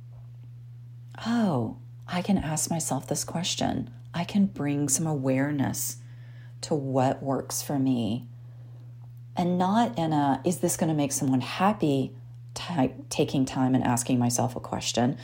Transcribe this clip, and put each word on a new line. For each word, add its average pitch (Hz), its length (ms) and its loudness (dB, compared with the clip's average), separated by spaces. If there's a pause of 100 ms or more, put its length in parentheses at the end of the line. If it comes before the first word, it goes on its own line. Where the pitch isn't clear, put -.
(1200)
"Oh, 202 540 2 (280)
I 180 140 -2
can 185 160 4
ask 156 340 -2
myself 170 360 -2
this - 180 -2
question. - 640 -2 (240)
I 170 120 -2
can 196 220 6
bring 143 440 0
some 160 160 2
awareness 139 880 0 (680)
to - 120 -2
what 135 480 2
works - 400 -2
for 147 160 0
me." 123 500 2 (1080)
And 180 220 2
not 196 420 4
in 160 140 2
a, 143 320 4
"Is 175 140 2
this 175 180 2
gonna 160 160 2
make 143 200 2
someone 131 280 4
happy?" 151 720 2 (420)
type, - 540 -2
taking 143 380 2
time 131 280 2
and 127 80 4
asking 123 360 2
myself 120 360 2
a - 60 -6
question. - 640 0